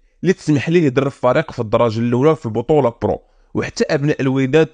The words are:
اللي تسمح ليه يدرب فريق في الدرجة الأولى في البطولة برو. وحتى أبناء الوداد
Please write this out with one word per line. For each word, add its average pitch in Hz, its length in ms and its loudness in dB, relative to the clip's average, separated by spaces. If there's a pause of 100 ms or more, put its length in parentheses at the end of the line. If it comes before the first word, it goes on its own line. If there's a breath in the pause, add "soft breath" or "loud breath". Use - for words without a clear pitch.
(220)
اللي 170 100 2
تسمح 147 360 -2
ليه 170 140 2
يدرب 135 280 0
فريق - 420 -2
في - 80 -8
الدرجة 113 400 0
الأولى 123 360 2
في - 100 -10
البطولة 120 460 0 (100)
برو. 98 180 -2 (340)
وحتى - 300 -4
أبناء 147 380 -2
الوداد 135 520 2